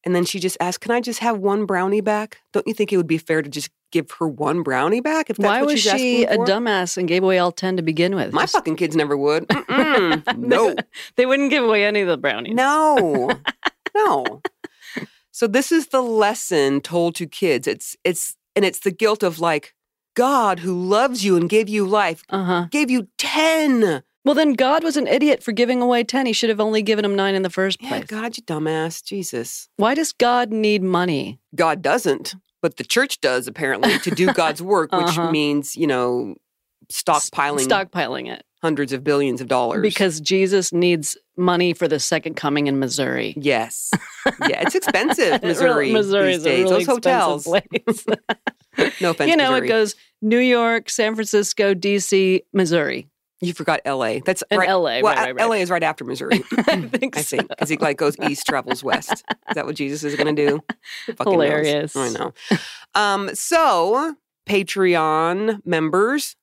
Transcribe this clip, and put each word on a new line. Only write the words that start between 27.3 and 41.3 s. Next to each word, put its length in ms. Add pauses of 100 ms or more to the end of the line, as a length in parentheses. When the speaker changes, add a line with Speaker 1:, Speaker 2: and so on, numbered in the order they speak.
Speaker 2:
in 80
the 80
first 320
Speaker 1:
Yeah, 60
Speaker 2:
place. 160
Speaker 1:
God, 320
you 80
dumbass. 600
Jesus. 720
Speaker 2:
Why 200
does 160
God 400
need 320
money? 560 (160)
Speaker 1:
God 260
doesn't, 540 (260)
but 140
the 80
church 360
does, 280
apparently, 500
to 140
do 200
Speaker 2:
<laughs> 0
Speaker 1:
God's 300
work, 300
which 260
Speaker 2:
Uh-huh. 140
Speaker 1:
means, 440
you 120
know, 480 (560)
stockpiling 680
Speaker 2:
S-, 60
stockpiling 640
it. 120 (180)
Speaker 1:
hundreds 300
of 100
billions 380
of 80
dollars. 340
Speaker 2:
Because 380
Jesus 520
needs 440 (200)